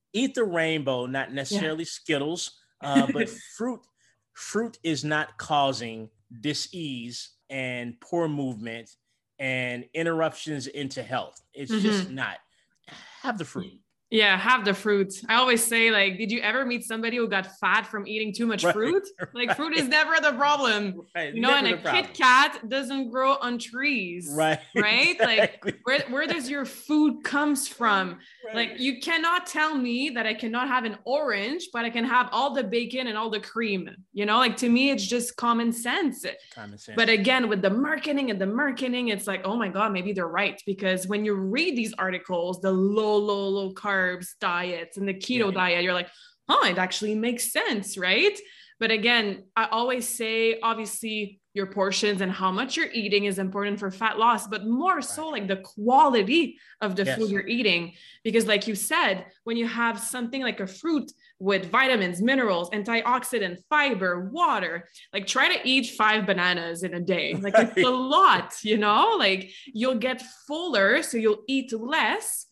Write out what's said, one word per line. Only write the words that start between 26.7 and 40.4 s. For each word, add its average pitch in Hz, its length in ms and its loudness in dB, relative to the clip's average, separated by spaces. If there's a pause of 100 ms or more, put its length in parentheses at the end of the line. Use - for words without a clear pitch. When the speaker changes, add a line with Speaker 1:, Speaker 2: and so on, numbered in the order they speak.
Speaker 2:
comes 285 440 0
from? 190 500 0 (300)
Speaker 1:
Right. 220 80 -8
Speaker 2:
Like, 226 240 -2
you 254 200 -2
cannot 339 460 0
tell 311 300 0
me 254 340 -2
that 233 160 -2
I 214 80 -2
cannot 233 360 -4
have 254 160 0
an 208 200 -6
orange, 254 680 -2
but 233 140 -4
I 233 60 -4
can 233 120 -2
have 247 280 2
all 247 240 0
the 262 80 0
bacon 240 420 -2
and 220 100 -4
all 220 140 -4
the 214 100 -2
cream. 208 520 -4 (200)
You 202 140 -2
know, 214 140 4
like, 240 180 2
to 240 120 0
me, 254 200 6
it's 208 160 -2
just 233 300 -2
common 233 360 0
sense. 240 540 -2 (300)
Speaker 1:
Common 107 240 -14
sense. - 160 -12
Speaker 2:
But 226 140 4
again, 226 380 4
with 202 140 0
the 190 80 4
marketing 277 600 0
and 190 100 -2
the 190 60 0
marketing, 247 600 -2
it's 196 180 -4
like, 185 180 -4
"Oh 202 100 -2
my 214 140 0
God, 202 240 0
maybe 185 200 -2
they're 185 140 -2
right." 185 380 -2